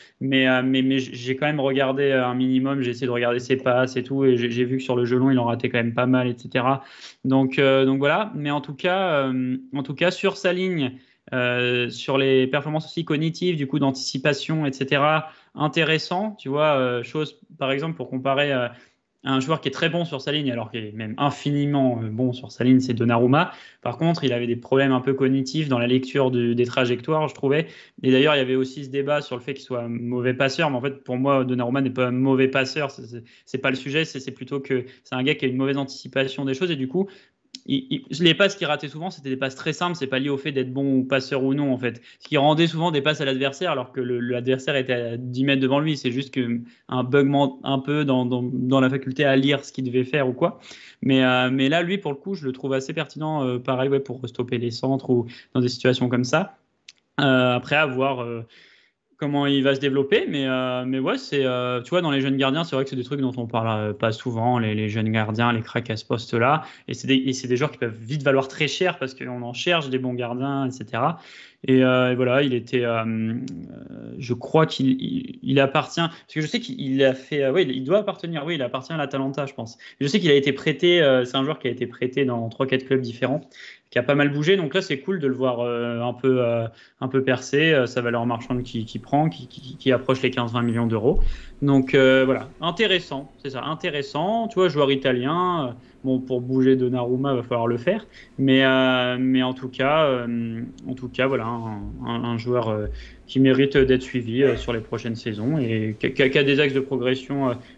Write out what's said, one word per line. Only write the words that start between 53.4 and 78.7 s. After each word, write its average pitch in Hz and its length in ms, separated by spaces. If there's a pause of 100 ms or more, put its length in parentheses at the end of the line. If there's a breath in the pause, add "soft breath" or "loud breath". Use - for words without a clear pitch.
euh, 123 140
pareil, 131 300
ouais, 139 120
pour 127 260
stopper 120 320
les 117 120
centres 131 400
ou 120 160 (280 loud breath)
dans 127 60
des 123 80
situations 127 400
comme 127 160
ça. 160 320 (640)
Euh, 127 340
après, 127 220
à 156 100
voir, 131 360
euh, 117 200 (720 soft breath)
comment 143 300
il 139 180
va 139 100
se 131 60
développer, 139 480
mais, 143 180
euh, 127 400
mais 131 140
ouais, 190 180
c'est, 143 260
euh, 123 380
tu - 80
vois, 180 120
dans 156 100
les 139 80
jeunes 135 160
gardiens, 135 260
c'est 165 140
vrai 135 80
que 135 60
c'est 135 40
des 127 80
trucs 139 180
dont 127 160
on 120 120
parle, 113 400
euh, 104 40
pas 110 200
souvent, 120 480
les, 107 160
les 107 120
jeunes 110 220
gardiens, 110 420
les 117 80
cracks 117 300
à 110 60
ce - 80
poste-là, 123 580 (240 loud breath)
et - 80
c'est - 140
des, 135 60
et 131 180
c'est 127 160
des 123 80
joueurs 147 160
qui - 60
peuvent 110 220
vite 131 220
valoir 135 240
très - 220
cher 175 280
parce 131 180
qu'on 123 280
en 120 100
cherche 147 380
des 127 80
bons 127 160
gardiens, 127 520
et 127 40
cetera. 127 480 (480 loud breath)
Et, 131 160
euh, 127 300
et - 20
voilà, 127 300
il 131 100
était, 120 300
euh, 117 180
euh, 113 320 (840)
je 120 140
crois 151 320
qu'il, 135 240 (120)
il, - 400
il 135 160
appartient, 139 380
parce - 360
que 156 80
je 156 60
sais - 140
qu'il, - 200
il 135 220
a 131 100
fait, 139 300
euh, 135 100
oui, 185 100
il, 135 100
il 131 100
doit 156 160
appartenir, 170 480
oui, 170 80
il 143 80
appartient 127 300